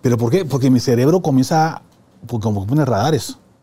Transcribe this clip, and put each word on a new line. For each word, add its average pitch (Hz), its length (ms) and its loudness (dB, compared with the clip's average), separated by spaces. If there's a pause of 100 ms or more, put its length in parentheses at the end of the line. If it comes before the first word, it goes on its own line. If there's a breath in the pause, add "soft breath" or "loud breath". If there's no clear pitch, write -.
¿Pero 120 140 2
por 117 140 0
qué? 185 140 0
Porque 131 260 0
mi 127 100 4
cerebro 135 420 2
comienza, 156 600 0 (440)
pues, 113 160 -6
como 101 240 -4
pone 143 180 0
radares. 123 520 -2 (260)